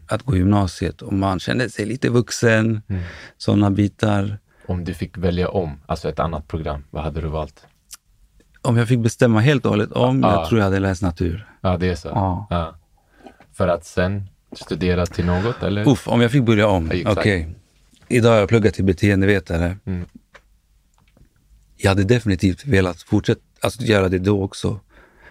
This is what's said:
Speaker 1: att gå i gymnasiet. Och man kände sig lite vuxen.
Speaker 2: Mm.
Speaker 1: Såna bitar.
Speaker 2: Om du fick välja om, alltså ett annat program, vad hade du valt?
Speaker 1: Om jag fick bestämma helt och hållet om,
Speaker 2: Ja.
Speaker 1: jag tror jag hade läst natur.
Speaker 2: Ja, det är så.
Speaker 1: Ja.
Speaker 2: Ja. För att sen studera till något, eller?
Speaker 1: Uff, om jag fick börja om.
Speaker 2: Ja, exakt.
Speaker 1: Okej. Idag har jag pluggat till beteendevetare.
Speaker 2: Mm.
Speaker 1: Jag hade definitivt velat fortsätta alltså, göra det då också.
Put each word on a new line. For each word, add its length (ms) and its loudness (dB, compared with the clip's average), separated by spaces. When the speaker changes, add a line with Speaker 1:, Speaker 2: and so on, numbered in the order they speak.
Speaker 1:
att 160 -4
gå 120 0
i 40 2
gymnasiet. 640 0
Och 120 -6
man 260 0
kände 300 -2
sig 160 -6
lite 240 -4
vuxen. 800 0
Speaker 2:
Mm. 140 -4
Speaker 1:
Såna 340 2
bitar. 680 0
Speaker 2:
Om 180 -6
du 100 -8
fick 240 -10
välja 320 -2
om, 360 -6
alltså 240 -6
ett 100 -8
annat 280 -4
program, 420 -8
vad 140 -8
hade 180 -6
du 60 -6
valt? 380 -8
Speaker 1:
Om 140 2
jag 100 2
fick 120 2
bestämma 400 2
helt 260 2
och 60 2
hållet 200 0
om, 300 0
Speaker 2:
Ja. 120 2
Speaker 1:
jag 160 -2
tror 100 2
jag 60 2
hade 140 0
läst 220 -2
natur. 460 -4
Speaker 2:
Ja, 160 0
det 120 -2
är 60 -2
så. 120 -14
Speaker 1:
Ja. 420 -4
Speaker 2:
Ja. 260 -4
För 140 0
att 180 -2
sen 420 -2
studera 500 -2
till 200 -4
något, 380 -2
eller? 240 0
Speaker 1:
Uff, 200 2
om 140 2
jag 100 2
fick 120 2
börja 240 4
om. 200 2
Speaker 2:
Ja, 60 -2
exakt. 240 0
Speaker 1:
Okej. 380 0
Idag 220 4
har 80 6
jag 120 2
pluggat 240 4
till 120 -2
beteendevetare. 1000 2
Speaker 2:
Mm. 200 -8
Speaker 1:
Jag 140 0
hade 120 2
definitivt 640 0
velat 360 0
fortsätta 400 0
alltså, 220 -4
göra 260 4
det 100 0
då 240 2
också. 360 -6